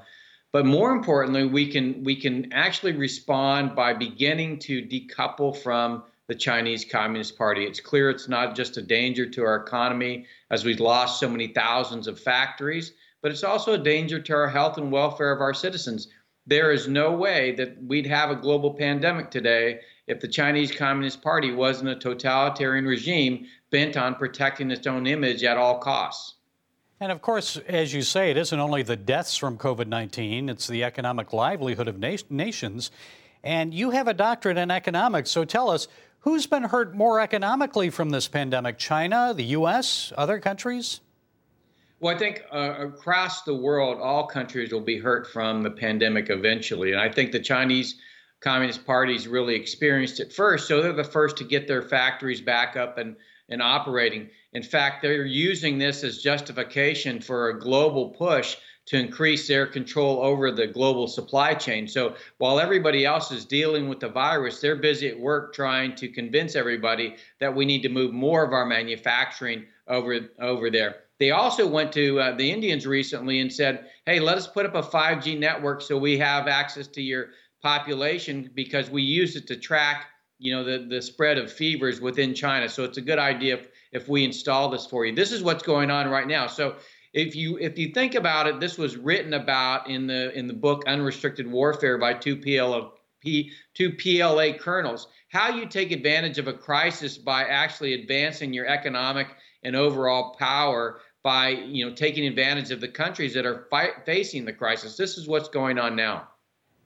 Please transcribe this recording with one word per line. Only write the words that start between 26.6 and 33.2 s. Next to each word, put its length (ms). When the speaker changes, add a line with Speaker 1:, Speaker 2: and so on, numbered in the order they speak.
Speaker 2:
And 100
of 100
course, 360
as 260
you 100
say, 280
it 60
isn't 240
only 240
the 100
deaths 420
from 220
covid 300
nineteen, 600
it's 200
the 160
economic 480
livelihood 560
of 100
na-, 180
nations. 600